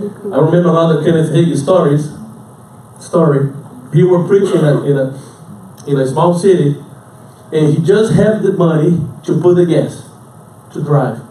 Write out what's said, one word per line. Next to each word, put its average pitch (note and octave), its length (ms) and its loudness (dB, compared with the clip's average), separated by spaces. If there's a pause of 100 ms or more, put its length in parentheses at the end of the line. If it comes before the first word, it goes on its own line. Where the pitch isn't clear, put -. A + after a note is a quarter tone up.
(320)
I - 60 -4
remember E3+ 320 2
another E3 340 2
Kenneth D#3+ 280 0
Hagin E3 260 2
stories, D3+ 520 0 (920)
story. C#3+ 520 0 (420)
He F3 100 4
was F3+ 260 2
preaching G3 300 2
in D3+ 60 2
a, - 180 0
in C#3+ 140 0
a, C3 220 -4 (680)
in C#3+ 140 -2
a C3 80 -2
small D#3+ 260 0
city, E3+ 440 0 (760)
and D#3 220 2
he - 100 0
just G#3+ 300 2
had G#3+ 280 2
the G3 120 0
money D#3+ 480 0 (240)
to E3 160 -2
put F3 140 4
the F3 100 2
gas C3 420 -4 (640)
to D#3+ 100 -10
drive. C3+ 380 -2 (120)